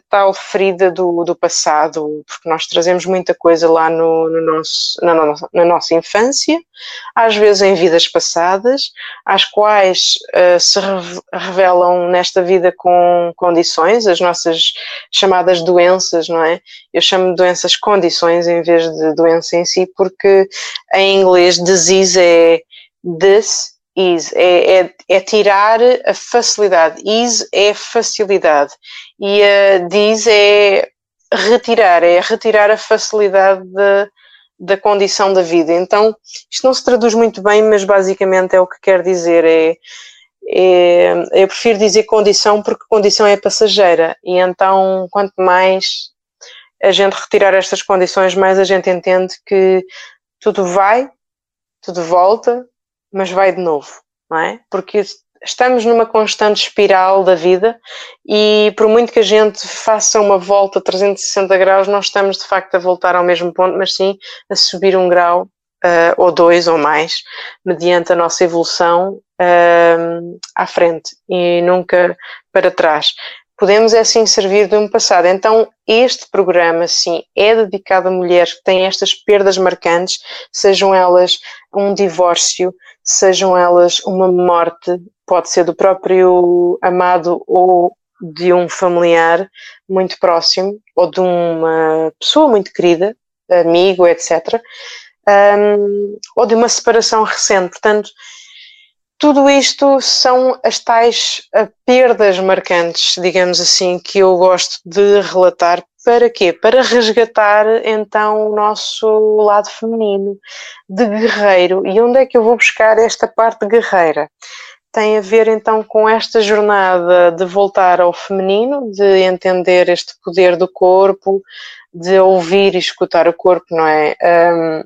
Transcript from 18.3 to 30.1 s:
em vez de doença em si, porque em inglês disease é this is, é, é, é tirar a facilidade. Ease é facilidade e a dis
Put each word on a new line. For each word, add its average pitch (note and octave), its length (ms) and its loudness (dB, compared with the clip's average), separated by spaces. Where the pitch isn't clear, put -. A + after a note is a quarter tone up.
em E3+ 140 0
vez E3 280 0
de D#3 260 -4
doença E3 400 0
em F3 100 0
si, F#3 300 -2
porque G3 520 2
em G3 280 2
inglês F3+ 340 4
disease F#3 640 0
é E3+ 420 4
this G3 540 0
is, F3 380 -2
é, F#3 460 2
é, F3 140 -2
é F#3 120 2
tirar G#3 600 0
a G3 80 -2
facilidade. F#3 920 -2
Ease A3+ 460 -4
é G3+ 220 0
facilidade F#3 1000 -2
e G3+ 240 0
a G3 440 2
dis G#3 400 0